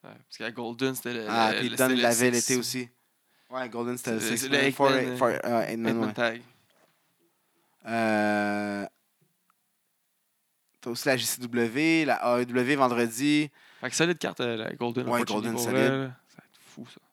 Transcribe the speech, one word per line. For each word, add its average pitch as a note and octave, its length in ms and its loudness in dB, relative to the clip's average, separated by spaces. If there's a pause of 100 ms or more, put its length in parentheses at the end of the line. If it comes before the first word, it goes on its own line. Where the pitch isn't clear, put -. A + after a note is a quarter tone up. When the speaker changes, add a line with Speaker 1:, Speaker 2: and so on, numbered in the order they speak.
Speaker 1:
Ouais, - 60 -18 (180)
parce - 100 -20
qu'à A2+ 140 -6
Golden, A#2+ 440 -4
c'était A#2+ 180 -8
le, A2+ 160 -6
Speaker 2:
Ah, A2+ 240 4
Speaker 1:
le, G#2+ 60 0
Speaker 2:
puis A#2+ 100 -2
Speaker 1:
le, A#2 80 -6
Speaker 2:
Dunn C3 120 4
Speaker 1:
c'était B2+ 80 2
le A#2+ 40 2
Speaker 2:
l'avait A#2+ 320 4
Speaker 1:
six. A#2+ 180 0
Speaker 2:
l'été C3 80 4
aussi. B2 300 -6 (600)
Ouais, B2+ 200 -8
Golden, A#2+ 280 -4
c'était B2 160 -4
le A2+ 60 -2
Speaker 1:
C'est, A2+ 180 -2
Speaker 2:
six - 80 -
Speaker 1:
c'est C3+ 40 -6
Speaker 2:
man. C#3 160 4
Speaker 1:
le C#3 60 4
Speaker 2:
Four, C#3 200 4
Speaker 1:
Eight-Man, B2+ 260 0
Speaker 2:
four, C3 100 2
Speaker 1:
euh, G2 180 2
Speaker 2:
euh, A#2 220 0
Eight-Man, A2+ 260 -4
Speaker 1:
Eight-Man A2+ 160 0
Speaker 2:
ouais. G#2+ 40 -8
Speaker 1:
tag. A#2 280 -2 (1500)
Speaker 2:
Euh, G#2 1000 0 (2000)
T'as A#2+ 80 -8
aussi A#2+ 160 -4
la C3 100 6
J A2+ 80 -2
C B2 160 -4
W, B2 640 2
la B2 100 4
A B2 260 2
E B2 40 2
W B2 300 2
vendredi. C3+ 720 2 (300)
Speaker 1:
Fait B2+ 100 -8
que - 60 -8
solide E3 220 2
carte, - 240 -6
euh, A#2 160 -2
la A2 180 -6
Golden A#2+ 320 -4
Speaker 2:
Ouais, A#2+ 140 2
Speaker 1:
Opportunity G#2+ 120 -4
Speaker 2:
Golden A2+ 200 -2
Speaker 1:
pour A#2+ 100 -2
Speaker 2:
solide. B2 160 0
Speaker 1:
vrai, C3+ 100 4
là. C3+ 260 -4 (120)
Ça - 100 -20
va - 80 -20
être - 140 -20
fou, - 340 -20
ça. - 60 -20 (120)